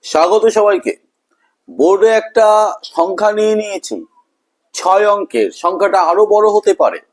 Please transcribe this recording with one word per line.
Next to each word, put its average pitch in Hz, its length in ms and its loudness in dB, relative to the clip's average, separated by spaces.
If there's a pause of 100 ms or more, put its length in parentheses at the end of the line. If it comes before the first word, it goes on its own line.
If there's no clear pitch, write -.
(140)
স্বাগত 180 300 2 (140)
সবাইকে। 202 360 0 (840)
বোর্ডে 190 320 2 (120)
একটা 220 260 0 (480)
সংখ্যা 190 420 -2
নিয়ে 214 240 0
নিয়েছি, 202 340 -10 (840)
ছয় 190 360 2
অঙ্কের। 120 340 -4 (160)
সংখ্যাটা 190 360 0 (100)
আরো 190 140 2 (100)
বড় 208 220 2
হতে 208 260 0
পারে। 107 180 0 (140)